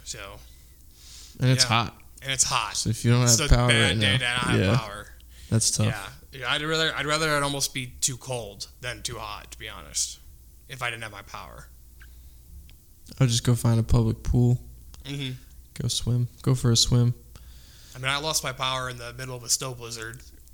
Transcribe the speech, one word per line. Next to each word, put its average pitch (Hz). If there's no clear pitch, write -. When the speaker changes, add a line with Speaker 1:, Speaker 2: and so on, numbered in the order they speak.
Speaker 1:
so. -
Speaker 2:
And 127
it's 123
Speaker 1:
Yeah. 123
Speaker 2:
hot. 117
Speaker 1:
And 135
it's 127
hot. 113
Speaker 2:
So -
if 110
you 120
don't 120
have 120
Speaker 1:
It's 117
a 143
Speaker 2:
power 120
Speaker 1:
bad 139
Speaker 2:
right 113
Speaker 1:
day 131
Speaker 2:
now, -
Speaker 1:
to 127
not 123
have 110
Speaker 2:
yeah, 110
Speaker 1:
power. 104
Speaker 2:
that's 110
tough. 107
Speaker 1:
Yeah. 104
Yeah, 131
I'd 151
rather, 160
I'd 139
rather 151
it 143
almost 143
be 127
too 127
cold 117
than 120
too 117
hot, 104
to -
be 110
honest, 80
if 127
I 120
didn't 113
have 107
my 101
power. 67
Speaker 2:
I'll 131
just 117
go 120
find 117
a -
public 117
pool. 123
Speaker 1:
Mm-hmm. 139
Speaker 2:
Go 120
swim. 120
Go 135
for 127
a 113
swim. 120
Speaker 1:
I -
mean, 131
I 143
lost 151
my 131
power 131
in 123
the 120
middle 127
of 120
a 117
snow 131
blizzard, 117